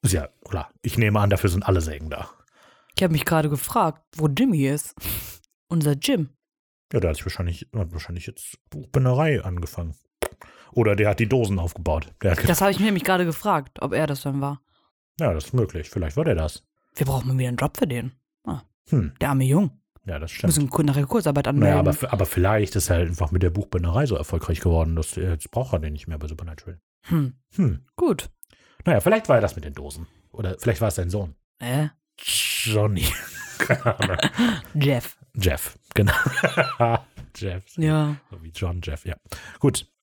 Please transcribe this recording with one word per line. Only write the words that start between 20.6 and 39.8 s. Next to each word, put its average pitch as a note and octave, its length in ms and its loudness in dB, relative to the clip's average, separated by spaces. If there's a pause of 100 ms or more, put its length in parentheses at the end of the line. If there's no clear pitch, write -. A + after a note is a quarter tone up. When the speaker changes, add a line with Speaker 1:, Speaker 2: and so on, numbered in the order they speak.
Speaker 2:
Kur-, - 140 0
nachher C#3 220 2
Kurzarbeit C#3+ 420 0
anmelden. A#2+ 220 4
Speaker 1:
Naja, - 100 4
aber G2 100 4
f-, - 220 -2
aber F#2+ 140 0
vielleicht G2+ 500 2
ist F#2+ 140 0
er F2 80 4
einfach E2+ 320 0
mit F2 120 2
der F2+ 80 4
Buchbinderei F2+ 560 0
so A#2 100 0
erfolgreich D#2+ 440 -4
geworden, E2 340 2
dass D#2+ 220 -4
er, F2+ 160 -2
jetzt - 180 -6
braucht B2 220 -4
er F2 80 0
den D#2 140 -6
nicht D2 120 -10
mehr D#2+ 120 -8
bei D2+ 100 -10
Supernatural. E2 500 -12 (280)
Speaker 2:
Hm. D3 260 0 (240)
Speaker 1:
Hm. A#2+ 300 0 (100)
Speaker 2:
Gut. D#4+ 320 0 (560)
Speaker 1:
Naja, C3+ 160 4
vielleicht A3 300 2
war C3+ 60 8
er A2 60 6
das G2 140 -2
mit D#2+ 80 -10
den D2 100 -10
Dosen. D2 320 -14 (260)
Oder F#2 260 -6
vielleicht - 240 0
war A2 60 2
es G2 80 -2
sein F2 140 -2
Sohn. F#2 240 -4 (260)
Speaker 2:
Hä? C#3 300 -2 (300)
Speaker 1:
Johnny. G#2 840 0 (260)
<laughs> - 260 -14
Keine - 400 0
Ahnung. F#2+ 180 0 (300)
Speaker 2:
<laughs> G3+ 280 -4
Jeff. C#3 420 0 (180)
Speaker 1:
Jeff, F#2 440 -2 (160)
genau. G2+ 180 6 (680)
<laughs> G3 200 4 (380)
Jeff. F#2 280 -6 (120)
Speaker 2:
Ja. D#3 400 2 (140)
Speaker 1:
So E2+ 120 -18
wie E2 80 -16
John F2 320 -4
Jeff, - 220 -8
ja. E2+ 120 -6 (440)
Gut. - 260 2 (160)